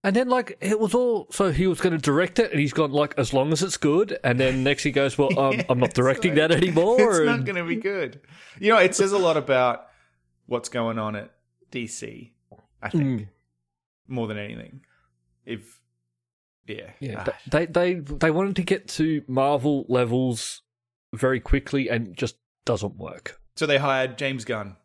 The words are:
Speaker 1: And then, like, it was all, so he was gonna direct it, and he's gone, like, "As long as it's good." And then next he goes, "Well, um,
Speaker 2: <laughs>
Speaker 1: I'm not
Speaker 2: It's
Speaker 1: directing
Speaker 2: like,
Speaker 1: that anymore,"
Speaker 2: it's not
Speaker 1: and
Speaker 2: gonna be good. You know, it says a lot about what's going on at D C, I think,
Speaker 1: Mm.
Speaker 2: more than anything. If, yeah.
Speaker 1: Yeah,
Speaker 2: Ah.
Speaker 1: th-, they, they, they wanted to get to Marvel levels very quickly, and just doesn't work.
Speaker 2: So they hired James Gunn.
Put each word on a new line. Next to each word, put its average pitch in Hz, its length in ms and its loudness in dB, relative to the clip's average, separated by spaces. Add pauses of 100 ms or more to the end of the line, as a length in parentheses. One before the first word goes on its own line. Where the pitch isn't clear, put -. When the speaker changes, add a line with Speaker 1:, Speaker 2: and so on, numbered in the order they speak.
Speaker 1:
And 196 120 2
then, 254 140 2
like, 247 320 0
it 214 180 0
was 214 160 0
all, 240 360 2
so 190 200 2
he 160 160 2
was 175 140 0
gonna 170 160 2
direct 151 420 2
it, 226 120 2
and 156 80 0
he's 143 140 0
gone, 151 180 0
like, 147 260 0
"As 135 160 0
long 139 180 2
as 156 100 0
it's 185 160 -2
good." 170 460 0
And 123 160 0
then 131 240 2
next 139 200 0
he 147 80 -2
goes, 135 260 0
"Well, 147 200 2
um, 135 280 2
Speaker 2:
<laughs> - 40 -14
Speaker 1:
I'm 123 100 2
not 123 100 2
Speaker 2:
It's - 60 -6
Speaker 1:
directing 131 400 2
Speaker 2:
like, 156 140 4
Speaker 1:
that - 20 6
anymore," 175 500 4
Speaker 2:
it's 185 240 4
not 147 140 2
Speaker 1:
and 131 60 -4
Speaker 2:
gonna 175 200 -4
be 170 100 -4
good. 190 460 -6 (380)
You 196 140 2
know, 226 60 6
it 185 160 4
says 196 160 2
a 202 60 0
lot 170 200 4
about 127 500 2 (580)
what's 120 240 -4
going 113 300 -4
on 107 160 -6
at 104 160 -12 (400)
D 120 160 -8
C, - 460 -14 (480)
I - 80 -10
think, 156 140 0
Speaker 1:
Mm. 117 240 -2 (800)
Speaker 2:
more 120 200 -6
than 107 100 -8
anything. 113 440 -14 (640)
If, 113 340 -12 (880)
yeah. 107 340 -14
Speaker 1:
Yeah, 120 200 -10
Speaker 2:
Ah. 95 40 -10
Speaker 1:
th-, - 120 -6 (160)
they, 165 140 2
they, 175 340 0
they 147 320 -2
wanted 190 260 -2
to 190 60 -2
get 190 260 -2
to 156 380 -2
Marvel 135 640 0
levels 123 720 0 (520)
very 131 260 0
quickly, 139 500 0
and 110 260 -4
just - 200 -6 (300)
doesn't 101 320 -4
work. - 420 -16 (160)
Speaker 2:
So 156 100 -2
they 147 120 2
hired 131 400 0
James 135 280 -6
Gunn. 104 400 -8